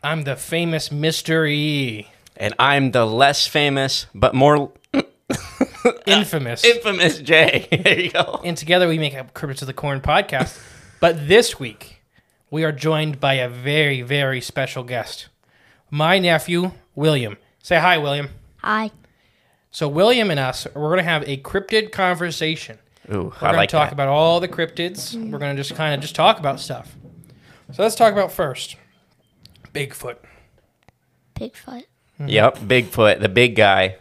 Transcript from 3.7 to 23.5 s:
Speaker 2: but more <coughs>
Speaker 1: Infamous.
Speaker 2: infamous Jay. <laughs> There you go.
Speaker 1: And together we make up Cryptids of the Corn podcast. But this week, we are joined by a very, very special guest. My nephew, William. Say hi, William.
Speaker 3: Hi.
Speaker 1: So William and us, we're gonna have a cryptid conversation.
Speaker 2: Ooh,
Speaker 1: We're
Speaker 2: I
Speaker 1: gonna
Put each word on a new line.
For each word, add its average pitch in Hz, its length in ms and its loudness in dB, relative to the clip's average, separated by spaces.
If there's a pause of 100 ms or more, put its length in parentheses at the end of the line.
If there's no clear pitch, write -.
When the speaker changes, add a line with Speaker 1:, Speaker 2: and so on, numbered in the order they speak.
Speaker 2:
but 120 200 2
more 143 380 4 (200)
<coughs> 269 100 0 (1040)
Speaker 1:
Infamous. 156 580 0
Speaker 2:
infamous 202 540 2
Jay. 147 500 4
<laughs> 175 160 0
There 180 160 4
you 175 100 -4
go. - 340 -2
Speaker 1:
And 175 120 -6
together 180 320 2
we 165 100 0
make 147 160 -4
up 131 200 -16
Cryptids 139 280 -10
of 135 40 -10
the 131 60 -10
Corn 139 280 -6
podcast. 147 600 0 (400)
But 156 280 2
this 226 300 4
week, - 440 -14 (480)
we 156 140 -2
are 156 80 -2
joined 156 480 -2
by 139 140 2
a 127 140 -2
very, 135 540 -2
very 135 380 -2
special 131 440 -6
guest. 120 440 -10 (640)
My 156 280 2
nephew, 175 540 0 (220)
William. 139 420 0 (260)
Say 170 160 2
hi, 170 200 4
William. 143 300 -4 (300)
Speaker 3:
Hi. 214 320 -4 (800)
Speaker 1:
So 151 180 -6
William 208 420 2
and 147 80 -2
us, 131 360 -4
we're 151 160 -4
gonna 185 120 2
have 156 260 -2
a 139 100 -6
cryptid 214 520 -4
conversation. 165 880 -4 (340)
Speaker 2:
Ooh, 95 120 -4
Speaker 1:
We're - 120 -10
Speaker 2:
I - 40 -16
Speaker 1:
gonna - 180 4